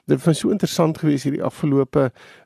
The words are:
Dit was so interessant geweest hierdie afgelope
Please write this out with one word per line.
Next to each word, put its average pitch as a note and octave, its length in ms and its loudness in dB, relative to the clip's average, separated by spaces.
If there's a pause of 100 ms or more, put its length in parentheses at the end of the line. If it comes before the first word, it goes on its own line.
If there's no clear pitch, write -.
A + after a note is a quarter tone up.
Dit C3+ 180 0
was D#3+ 160 2
so A3+ 100 0
interessant E3 480 0
geweest D3 260 0
hierdie C#3 200 -4
afgelope C#3 680 0 (340)